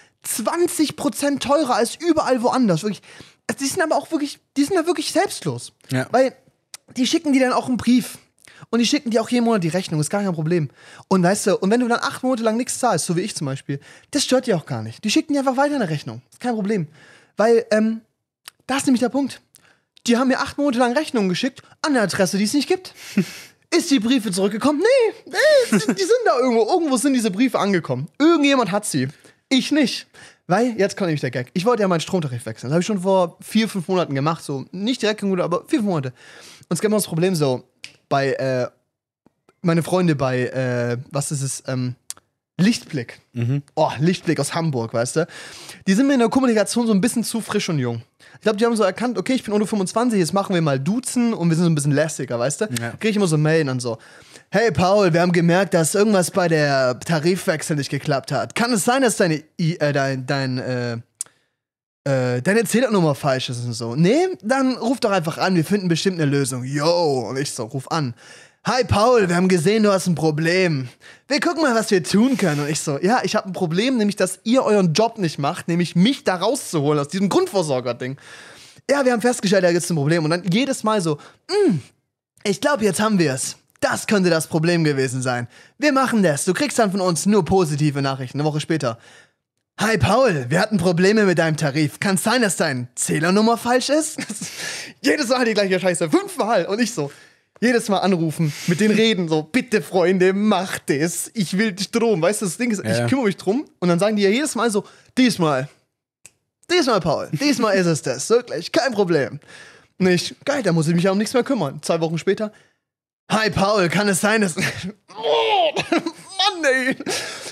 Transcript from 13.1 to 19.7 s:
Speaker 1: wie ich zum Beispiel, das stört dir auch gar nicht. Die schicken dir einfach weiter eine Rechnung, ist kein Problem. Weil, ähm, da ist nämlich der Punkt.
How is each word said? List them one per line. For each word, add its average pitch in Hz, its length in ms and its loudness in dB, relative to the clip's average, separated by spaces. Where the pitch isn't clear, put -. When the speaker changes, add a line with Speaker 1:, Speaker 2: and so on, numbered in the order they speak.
Speaker 1:
wie 180 40 0
ich 208 140 -6
zum 156 120 -6
Beispiel, 135 320 -6
das 285 120 0
stört 254 220 0
dir 208 100 0
auch 151 80 -6
gar 117 180 -8
nicht. 113 220 -10
Die 208 60 -2
schicken 302 220 0
dir 285 80 0
einfach 262 160 0
weiter 285 180 2
eine 226 160 -2
Rechnung, 127 400 -6
ist - 100 -20
kein 240 140 -4
Problem. 202 320 -2
Weil, 226 340 4
ähm, 220 300 0
da 262 120 -4
ist - 80 -6
nämlich 247 140 4
der 247 100 2
Punkt. 269 320 -4